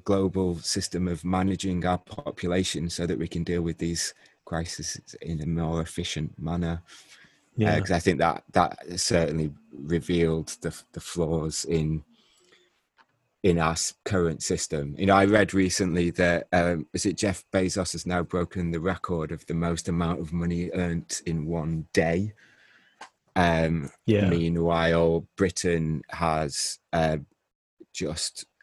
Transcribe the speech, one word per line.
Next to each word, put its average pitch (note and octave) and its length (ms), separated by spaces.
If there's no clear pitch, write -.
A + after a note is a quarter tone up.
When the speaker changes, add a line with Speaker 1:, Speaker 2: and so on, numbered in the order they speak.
Speaker 1:
global F#2+ 540
system F2+ 480
of E2+ 180
managing F#2 600
our F2+ 120
population F2+ 920
so E2+ 160
that E2+ 140
we E2+ 80
can E2 160
deal F2 180
with E2 160
these E2+ 360
crises - 540
in D#2+ 200
a D2 40
more E2 360
efficient D#2+ 600
manner. E2+ 420
Uh, - 800
Speaker 2:
Yeah. F2+ 160
Speaker 1:
'cause F#2+ 120
I F2 80
think F2 200
that, E2 240
that F2 240
certainly D#2+ 520
revealed D#2+ 760
the, E2 120
the E2 80
flaws D#2+ 640
in, D#2 380
in F2 160
our D#2+ 140
s-, - 200
current E2+ 360
system. D2 560
You F2+ 100
know, G2 80
I G2 100
read G2+ 280
recently F2 580
that, F2 420
um, F2 400
is F2 120
it F#2 120
Jeff G2 340
Bezos F#2 400
has E2 140
now F2 180
broken F2 480
the E2 80
record E2+ 520
of D#2+ 160
the D#2+ 60
most E2+ 360
amount E2+ 320
of D#2+ 120
money E2+ 400
earned E2+ 520
in E2 200
one D#2+ 480
day. F#2 400
Um, E2 560
Speaker 2:
Yeah. G#2 240
Speaker 1:
meanwhile, E2 1040
Britain E2 760
has, D#2 680
uh, D#2+ 240
just, - 520